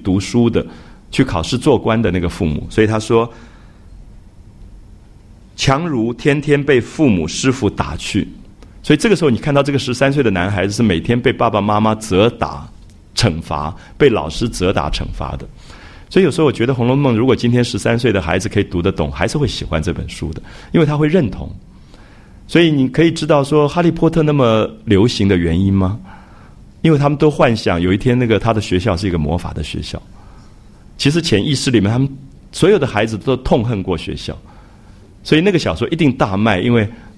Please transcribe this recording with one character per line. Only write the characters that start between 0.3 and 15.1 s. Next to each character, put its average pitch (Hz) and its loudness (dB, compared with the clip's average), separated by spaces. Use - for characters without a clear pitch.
的， - -2
去 135 2
考 90 -4
试 98 -4
做 127 2
官 113 0
的 104 0
那 90 0
个 85 -2
父 - -4
母。 76 -4
所 - 2
以 110 4
他 110 -2
说 113 0
，“强 147 0
如 120 -2
天 143 0
天 143 2
被 135 2
父 147 0
母 87 2
师 127 -2
傅 101 0
打 73 -6
去。” - -4
所 147 4
以 156 4
这 233 0
个 202 4
时 160 -2
候 147 4
你 110 0
看 147 -2
到 143 4
这 143 -2
个 139 2
十 127 -6
三 139 0
岁 143 0
的 113 2
男 92 -2
孩 95 0
子 101 -2
是 117 0
每 92 2
天 117 0
被 123 0
爸 120 0
爸 107 0
妈 104 0
妈 110 2
责 107 2
打、 76 -8
惩 82 0
罚， 76 -6
被 147 4
老 80 -2
师 80 -4
责 92 -2
打、 78 -2
惩 - -6